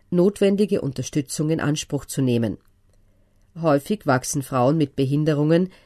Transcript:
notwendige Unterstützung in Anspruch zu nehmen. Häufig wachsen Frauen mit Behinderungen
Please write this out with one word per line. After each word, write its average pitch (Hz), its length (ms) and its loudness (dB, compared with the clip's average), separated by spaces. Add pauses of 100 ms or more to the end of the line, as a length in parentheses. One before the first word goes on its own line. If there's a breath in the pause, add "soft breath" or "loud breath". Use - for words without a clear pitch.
(100)
notwendige 196 720 2
Unterstützung 143 680 -4
in 160 100 -2
Anspruch 147 440 -4
zu - 180 -4
nehmen. 117 360 0 (1000)
Häufig 160 460 0
wachsen 135 360 0
Frauen 135 340 2
mit 147 180 0
Behinderungen 151 760 0 (160 loud breath)